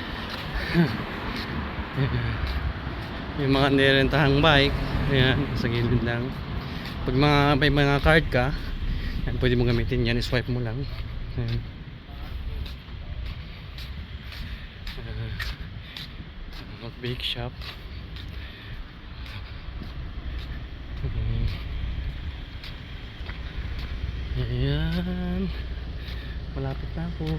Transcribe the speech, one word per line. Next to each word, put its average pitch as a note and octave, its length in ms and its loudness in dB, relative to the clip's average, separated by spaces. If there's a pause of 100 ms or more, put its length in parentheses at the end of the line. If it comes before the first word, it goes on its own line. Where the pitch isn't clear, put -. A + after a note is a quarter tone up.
(800)
<laughs> - 2750 -2
Yung C3+ 80 4
mga C#3 240 6
nirentahang C#3 640 8
bike, C#3+ 320 8 (400)
ayan, C3 240 6 (240)
sa B2 80 0
gilid A#2+ 320 4
lang. A#2+ 320 0 (720)
Pag C3 160 4
mga, C#3+ 400 8
may D3 80 6
mga C#3+ 320 6
card D#3+ 320 8
ka, C3 240 4 (680)
yan, - 160 0
pwede B2 160 6
mo A#2+ 80 6
gamitin A#2+ 400 4
yan. A#2 160 4
I-swipe B2 320 2
mo B2 80 0
lang. A#2 160 -2 (640)
Ayan. A#2 200 0 (4000)
Ah, A#2 160 -10
bake B2 240 -4
shop. A#2+ 320 -4 (3500)
Uh, - 3250 -2
Ayan. E3+ 1080 2 (1080)
Malapit C3+ 440 -4
na E3 160 -2
ako. E3 80 -4 (160)